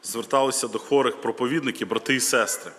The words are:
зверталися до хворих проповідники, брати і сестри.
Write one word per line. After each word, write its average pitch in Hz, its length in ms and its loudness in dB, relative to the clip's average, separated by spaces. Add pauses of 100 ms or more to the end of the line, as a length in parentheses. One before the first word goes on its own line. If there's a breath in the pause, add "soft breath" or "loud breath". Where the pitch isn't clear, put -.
зверталися 131 640 0
до 110 120 -4
хворих 135 420 2
проповідники, 123 640 -2
брати 113 300 0
і 127 40 0
сестри. 113 600 0